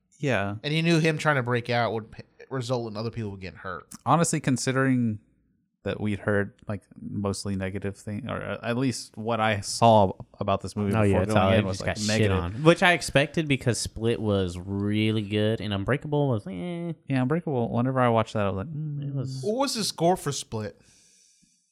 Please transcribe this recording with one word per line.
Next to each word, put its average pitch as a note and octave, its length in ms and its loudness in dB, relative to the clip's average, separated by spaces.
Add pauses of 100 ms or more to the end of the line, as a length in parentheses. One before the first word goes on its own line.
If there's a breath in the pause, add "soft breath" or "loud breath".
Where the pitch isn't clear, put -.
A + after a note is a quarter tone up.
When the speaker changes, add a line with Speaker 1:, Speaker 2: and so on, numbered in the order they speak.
(180)
Speaker 1:
Yeah. G#2 440 0
Speaker 2:
And D3 120 -4
he D#3+ 80 2
knew E3+ 160 4
him D#3 200 4
trying D3+ 180 2
to B2+ 60 2
break A#2+ 280 0
out A#2 220 2
would A2 180 -6
p-, - 120 -20 (280)
result A#2+ 400 -4
in G#2 60 -8
other A2 140 -4
people G#2+ 260 -6
getting F#2 220 -12
hurt. F2+ 280 -10 (200)
Speaker 1:
Honestly, D#3 340 2
considering B2+ 760 2 (640)
that - 180 -4
we'd G2+ 200 -2
heard, G#2 340 0 (120)
like, G#2 140 -6 (180)
mostly G2+ 580 -4
negative G2 380 -4
thing, G#2 360 -10
or F#2+ 80 -6
a-, G2+ 240 -8
at A#2+ 160 -2
least - 400 -4
what A2 200 -2
I A2 220 2
saw G#2+ 520 6 (280)
about G2+ 220 0
this F#2+ 140 -10
movie G#2 180 0
Speaker 3:
Oh, A2 80 4
Speaker 1:
before G#2 40 6
Speaker 3:
yeah, F#2 180 4
it's G#2 100 -2
Speaker 1:
going F#2+ 100 6
Speaker 3:
all, F#2+ 80 4
Speaker 1:
in F#2+ 60 6
Speaker 3:
it G#2 80 2
Speaker 1:
was, F#2+ 100 -4
Speaker 3:
just G2+ 100 -6
Speaker 1:
like, - 100 -2
Speaker 3:
got - 20 -8
shit G#2+ 100 -2
Speaker 1:
negative. G#2+ 300 2
Speaker 3:
on. F2 140 -2 (100)
Which E3+ 200 6
I F3+ 120 6
expected D#3 540 0
because B2+ 280 0
Split A2+ 420 -2
was G2 380 0
really G#2 640 0
good G#2+ 400 0
and G#2 140 -4
Unbreakable C#3+ 540 0
was, A2+ 180 -2
eh. F3 460 -8 (140)
Speaker 1:
Yeah, C3+ 140 0
Unbreakable, C3 500 0
whenever B2+ 300 0
I B2 80 6
watched A2+ 240 2
that, G#2 140 0
I - 20 2
was F#2+ 80 -2
like, C#3 180 -6
mm. D3 340 -6
Speaker 3:
It C#3 60 -6
was C3+ 300 -6
Speaker 2:
What G#3+ 140 -2
was C4+ 160 -2
the G#3+ 100 -2
score F3+ 320 2
for C#3+ 160 -4
Split? - 480 -8 (920 soft breath)